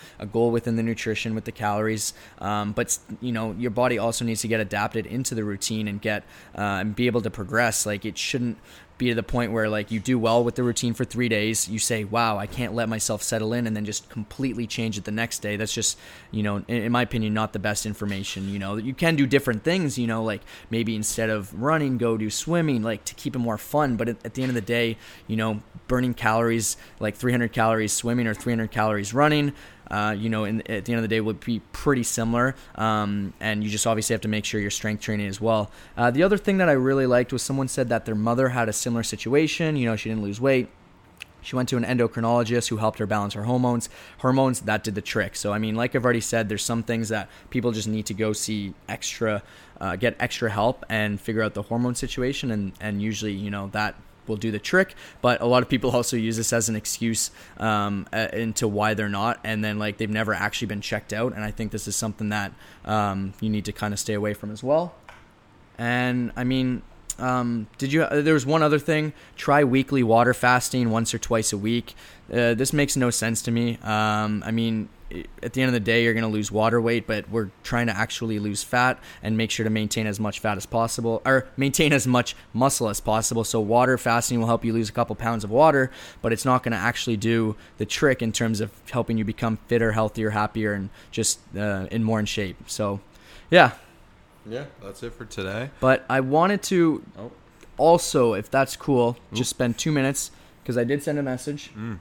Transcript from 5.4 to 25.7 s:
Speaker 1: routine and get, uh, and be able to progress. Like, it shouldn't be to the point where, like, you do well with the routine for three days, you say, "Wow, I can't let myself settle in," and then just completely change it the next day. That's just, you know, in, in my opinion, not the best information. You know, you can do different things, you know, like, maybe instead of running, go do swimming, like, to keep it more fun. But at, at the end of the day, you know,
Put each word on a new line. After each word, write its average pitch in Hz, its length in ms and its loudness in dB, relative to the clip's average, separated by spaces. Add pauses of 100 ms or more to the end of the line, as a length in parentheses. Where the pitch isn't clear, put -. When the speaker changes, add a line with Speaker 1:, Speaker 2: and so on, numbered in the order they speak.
Speaker 1:
routine 104 460 -4
and 101 120 -6
get, 104 220 -2 (340)
uh, 101 240 0
and 104 140 -2
be 123 140 2
able 117 140 2
to 104 80 -4
progress. 110 560 0
Like, 104 180 -4
it 104 120 -6
shouldn't 120 400 -4 (420)
be 123 100 0
to 117 60 2
the 113 80 0
point 120 280 -2
where, 110 180 0
like, 107 220 -2
you 113 80 -2
do 127 200 0
well 113 260 4
with 117 100 0
the 127 80 -2
routine 120 320 0
for 127 100 -2
three 120 240 -2
days, 110 380 2
you 107 120 -4
say, 107 260 -2
"Wow, 110 320 2
I 101 100 -4
can't 113 280 -6
let 117 140 0
myself 110 340 -2
settle 110 320 -2
in," 120 120 -2
and 110 80 -2
then 107 100 -4
just - 260 -8
completely 117 560 -6
change 113 300 -4
it 98 80 -8
the 107 60 -8
next 113 300 -4
day. 104 160 -4
That's 107 160 -4
just, - 260 -2 (320)
you 107 120 -2
know, 104 140 0 (120)
in, 117 140 -2
in 117 100 0
my 123 100 2
opinion, 110 320 -2
not 107 180 -2
the 110 60 -6
best 104 280 -2
information. 98 640 -6
You 101 100 -4
know, 98 160 -6
you 123 180 -6
can 165 220 2
do 139 100 4
different 123 380 2
things, 165 340 0
you 120 80 -2
know, 113 160 -2
like, 110 200 -4 (280)
maybe 113 240 0
instead 110 360 -2
of 101 300 -4
running, 143 380 0
go 113 200 2
do 107 120 -2
swimming, 156 520 0
like, 110 240 -4
to - 80 -10
keep - 200 -8
it 127 60 -2
more 117 180 -2
fun. 143 380 0
But 113 140 -2
at, 113 160 -8
at 110 80 -12
the 131 80 -4
end 127 80 -2
of 123 40 -2
the 117 60 -2
day, 117 380 0 (280)
you 110 100 -2
know, 110 260 -2 (260)